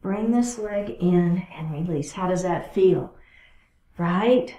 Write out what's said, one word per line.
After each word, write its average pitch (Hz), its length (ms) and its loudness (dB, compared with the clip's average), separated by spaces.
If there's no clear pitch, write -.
Bring 214 300 -2
this 240 280 0
leg 208 320 -4
in 175 520 2
and 160 200 -8
release. 156 400 -4
How 185 160 -4
does 180 160 0
that 175 280 -4
feel? 185 420 2
Right? 208 640 2